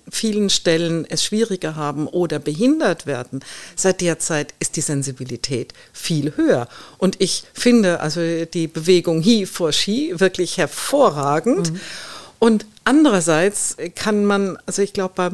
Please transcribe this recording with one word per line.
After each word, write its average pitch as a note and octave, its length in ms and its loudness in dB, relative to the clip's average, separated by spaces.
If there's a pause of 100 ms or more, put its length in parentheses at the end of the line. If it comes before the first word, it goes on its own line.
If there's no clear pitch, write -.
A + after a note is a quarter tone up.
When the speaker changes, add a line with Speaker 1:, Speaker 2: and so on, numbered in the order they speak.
Speaker 1:
vielen G#3 400 -2
Stellen E3 600 0
es - 160 -4
schwieriger G3 500 -2
haben D3 320 -4
oder E3 320 -2
behindert G3+ 680 0
werden, C3+ 380 -8 (320)
seit F#3 240 0
der E3+ 180 -2
Zeit D3 420 -4
ist - 180 -6
die D#3 40 -2
Sensibilität C3 920 -6 (180)
viel D3 460 -2
höher. E3 320 2 (280)
Und - 220 0
ich - 240 0 (100)
finde G#3 460 4
also D#3 220 -4 (240)
die D#3+ 220 -2
Bewegung E3 540 2
He G#3 240 4
for D#3 280 -2
She C#4+ 440 0
wirklich F3+ 400 0
hervorragend. E3 1160 2
Speaker 2:
Mhm. F#3 60 -10 (640)
Speaker 1:
Und A3 240 4 (200)
andererseits G3+ 880 2 (200)
kann G#3 280 0
man, G3+ 420 0
also G3 160 -4
ich G3 120 -2
glaube, F#3 240 -4
bei F3+ 160 0